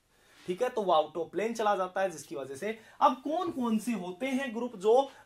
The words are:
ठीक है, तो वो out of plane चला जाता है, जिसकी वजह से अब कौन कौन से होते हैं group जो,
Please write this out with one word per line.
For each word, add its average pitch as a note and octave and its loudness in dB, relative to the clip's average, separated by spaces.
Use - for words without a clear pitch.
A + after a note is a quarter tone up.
ठीक F3+ -6
है, B3+ 0
तो B3 -2
वो F3+ 2
out D3+ 2
of E3 -4
plane G#3+ -2
चला G#3+ 2
जाता F#3 -2
है, F#3+ 2
जिसकी D#3+ -12
वजह C3+ -8
से G3+ -6
अब B3+ 4
कौन E4+ -2
कौन A#3 0
से A#3+ -4
होते F3+ -4
हैं C4 -2
group A#3 -6
जो, A#3 6